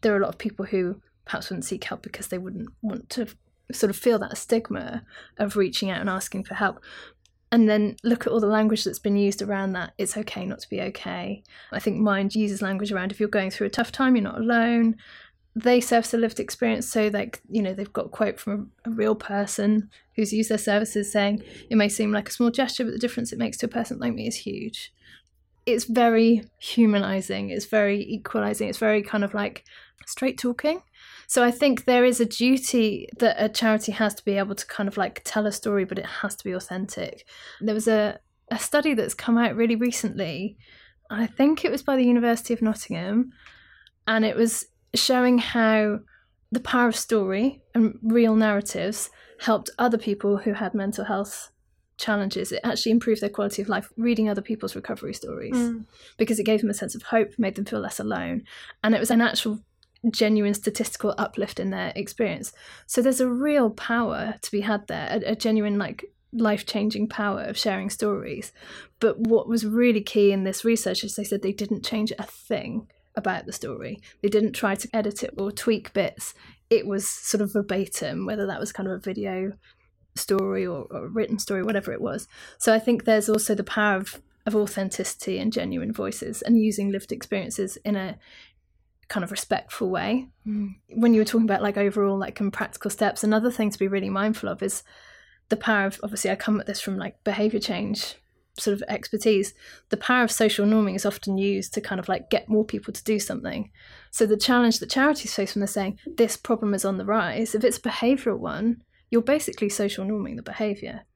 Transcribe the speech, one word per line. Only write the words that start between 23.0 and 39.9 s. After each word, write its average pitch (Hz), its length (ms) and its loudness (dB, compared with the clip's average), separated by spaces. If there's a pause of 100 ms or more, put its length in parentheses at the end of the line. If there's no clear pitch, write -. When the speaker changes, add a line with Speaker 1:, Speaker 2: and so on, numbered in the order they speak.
Speaker 1:
it 208 60 -8
makes 220 200 -2
to 247 80 -2
a 226 40 -2
person 233 280 -4
like 233 160 -2
me 220 120 -6
is 226 100 -4
huge." - 560 -10 (720)
It's 240 200 2
very 226 600 6 (140)
humanizing. 196 920 2
It's 190 180 -6
very - 360 2
equalizing. 214 680 -2
It's 202 100 -6
very 214 240 4
kind 208 220 -2
of, 202 100 -4
like, 208 300 -4 (420)
straight - 320 -4
talking. 294 440 -2 (440)
So 247 180 4
I 240 60 6
think 247 340 2
there 247 220 6
is 240 140 4
a 233 40 6
duty 240 840 2 (120)
that 214 200 4
a 214 120 2
charity 214 420 0
has 208 220 0
to - 100 -18
be 196 140 0
able 196 160 -2
to - 100 -8
kind - 240 -4
of, 196 80 -6
like, - 300 -2
tell 214 200 0
a 202 60 0
story, 202 320 0
but 190 140 -6
it - 80 -6
has - 300 -6
to - 80 -18
be 190 80 -4
authentic. - 720 -8 (340)
There 214 140 0
was 220 120 0
a, 214 320 2 (320)
a 226 80 -4
study 294 360 2
that's 180 180 0
come - 240 0
out 233 180 4
really 233 220 2
recently, 202 800 -2 (540)